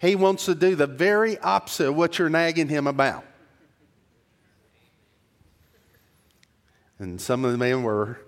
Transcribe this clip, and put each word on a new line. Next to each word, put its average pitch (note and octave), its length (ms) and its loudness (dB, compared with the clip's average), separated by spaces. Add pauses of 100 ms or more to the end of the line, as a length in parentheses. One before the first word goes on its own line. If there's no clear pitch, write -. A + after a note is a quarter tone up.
He F#3 160 4
wants F#3+ 300 2
to F#3 80 2
do F#3 220 2
the C#3+ 100 2
very G#3 520 0
opposite F#3 500 -2
of C#3 60 0
what E3 240 0
you're E3+ 120 0
nagging E3 380 0
him C#3+ 180 -2
about. C3+ 380 -2 (3750)
And F#2 220 -10
some B2+ 240 -2
of B2 80 0
the B2 60 -2
men B2 240 0
were G#2+ 460 -2